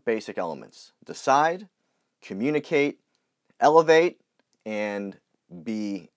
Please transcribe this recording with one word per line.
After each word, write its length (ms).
basic 320
elements: 560
decide, 640
communicate, 800
elevate, 640
and 520
be 560